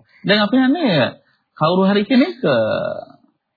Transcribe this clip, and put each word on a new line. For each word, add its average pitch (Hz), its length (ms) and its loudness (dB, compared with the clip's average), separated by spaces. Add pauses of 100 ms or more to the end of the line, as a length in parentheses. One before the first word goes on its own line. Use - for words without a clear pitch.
(220)
දැන් 208 200 0
අපි 208 160 0
හන්නේ 262 360 0 (640)
කවුරු 180 280 0
හරි 202 180 2
කෙනෙක්, 269 400 0
අ, 147 120 0 (1000)